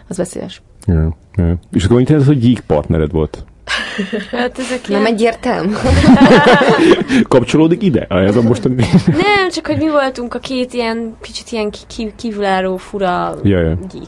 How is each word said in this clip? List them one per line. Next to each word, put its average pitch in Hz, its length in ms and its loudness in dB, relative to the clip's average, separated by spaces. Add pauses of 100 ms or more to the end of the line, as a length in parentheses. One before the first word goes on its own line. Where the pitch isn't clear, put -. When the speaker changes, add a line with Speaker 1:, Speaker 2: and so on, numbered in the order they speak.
Speaker 1:
az 180 80 -10
veszélyes. - 460 -10 (240)
Speaker 2:
Ja, 80 300 0 (200)
ja. 87 180 0 (180)
És - 120 0
akkor 110 120 4
mit 123 120 2
jelent, 143 180 2
hogy 147 120 2
gyík 117 220 2
partnered 78 500 0
volt? 78 340 -4 (840)
Speaker 3:
Hát 247 280 -6
ezek 247 300 -8
Speaker 4:
Nem 202 120 0
Speaker 3:
ilyen 220 120 0
Speaker 4:
egyértelmű. 214 600 -2 (800)
Speaker 2:
<laughs> 269 800 2
Kapcsolódik 151 540 2
ide? 175 220 0
Ez 98 320 0
a 120 60 2
mostani 123 320 0 (320)
Speaker 3:
Nem, 381 440 2
csak - 160 -8
hogy 302 120 -2
mi 311 120 0
voltunk 262 440 -2
a 240 40 -6
két 247 340 -6
ilyen, 226 480 -6
kicsit - 300 -16
ilyen 214 200 -4
ki-, - 160 -14
ki-, 214 300 -10
kívülálló, 190 600 -4
fura 180 640 -6
Speaker 2:
Ja, 95 180 2
ja. 82 180 0 (140)
Speaker 3:
gyík. - 140 -16